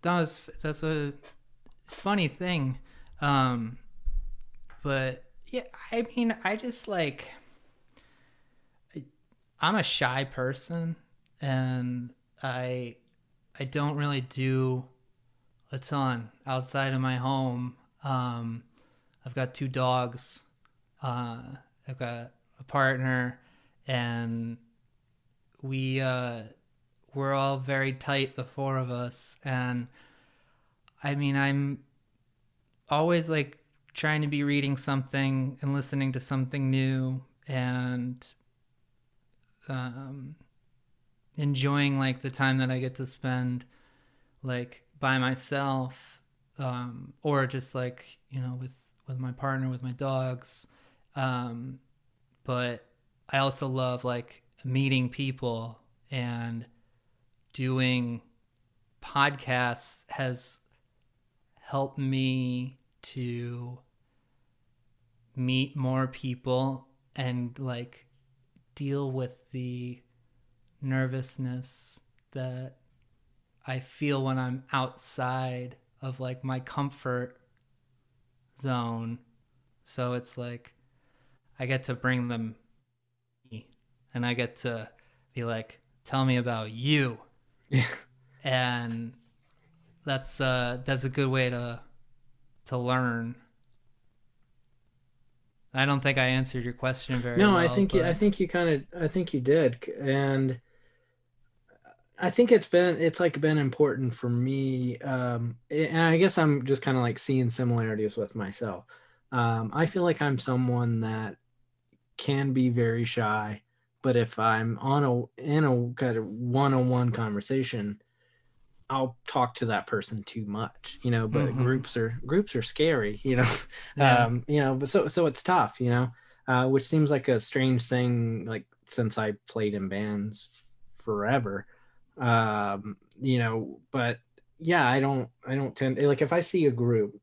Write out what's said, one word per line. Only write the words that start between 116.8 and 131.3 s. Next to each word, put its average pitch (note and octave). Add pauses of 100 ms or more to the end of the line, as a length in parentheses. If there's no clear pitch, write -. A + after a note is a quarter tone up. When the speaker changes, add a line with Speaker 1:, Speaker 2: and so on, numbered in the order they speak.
Speaker 2:
conversation, A2 (880)
I'll C3
talk B2
to B2
that G#2+
person G#2+
too A2+
much, -
you B2+
know, A2+
but C#3
Speaker 1:
Mm-hmm. A#2+
Speaker 2:
groups C3
are, A#2
groups E3
are A2+
scary, B2
you C3
know? A#2+ (220)
<laughs> -
Speaker 1:
Yeah. B2+
Speaker 2:
Um, A#2+
you D3
know, C3+
but C3+
so, F3
so E3+
it's C#3
tough, E3+
you B2
know, B2 (380)
uh, B2+
which C3+
seems D3+
like C#3
a B2
strange B2+
thing, A#2+
like, A2 (200)
since A2
I G#2+ (140)
played G#2+
in G2
bands G#2
f-, -
forever, G#2 (500)